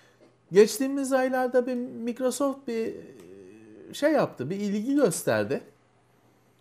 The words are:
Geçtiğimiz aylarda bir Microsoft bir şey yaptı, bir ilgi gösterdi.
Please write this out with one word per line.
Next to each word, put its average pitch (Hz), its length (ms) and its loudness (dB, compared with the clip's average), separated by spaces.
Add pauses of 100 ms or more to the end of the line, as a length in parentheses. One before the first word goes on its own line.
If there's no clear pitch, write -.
(520)
Geçtiğimiz 269 600 4
aylarda 254 540 2
bir 254 80 -4
Microsoft 247 920 -4
bir 226 260 -4 (1000)
şey 302 200 2
yaptı, 156 380 0
bir 196 60 -4
ilgi 208 380 -2
gösterdi. 143 680 2 (1000)